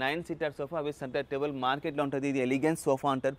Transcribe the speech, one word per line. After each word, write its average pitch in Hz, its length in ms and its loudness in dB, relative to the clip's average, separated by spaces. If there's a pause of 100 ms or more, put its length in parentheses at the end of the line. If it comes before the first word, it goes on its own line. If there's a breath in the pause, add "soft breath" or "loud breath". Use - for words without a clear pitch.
నైన్ 156 240 0
సీటర్ 156 320 -2
సోఫా 156 260 -4
with 147 160 -4
సెంటర్ 139 300 -2
టేబుల్ 143 200 0 (140)
మార్కెట్లో 143 420 0
ఉంటుంది. 139 240 -2
ఇది 135 140 2
ఎలిగెన్స్ 139 420 2
సోఫా 139 280 4
అంటారు 135 240 -2